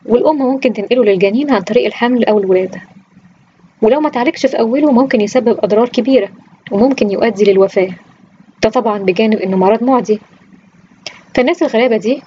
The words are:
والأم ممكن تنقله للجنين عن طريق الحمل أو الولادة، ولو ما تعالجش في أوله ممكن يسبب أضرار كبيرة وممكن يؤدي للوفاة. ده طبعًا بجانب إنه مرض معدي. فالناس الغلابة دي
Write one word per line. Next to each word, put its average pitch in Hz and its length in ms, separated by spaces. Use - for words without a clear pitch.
والأم 247 320
ممكن 262 360
تنقله 233 300
للجنين 208 480
عن 208 100
طريق 220 240
الحمل 240 400
أو 214 140
الولادة، 185 420
ولو 233 180
ما 302 100
تعالجش 269 360
في - 140
أوله 269 320
ممكن 254 300
يسبب 214 420
أضرار 214 260
كبيرة 247 400
وممكن 220 400
يؤدي 202 320
للوفاة. 190 460
ده 220 60
طبعًا 214 300
بجانب 202 400
إنه 190 180
مرض 208 260
معدي. 233 360
فالناس 311 280
الغلابة 233 340
دي 226 300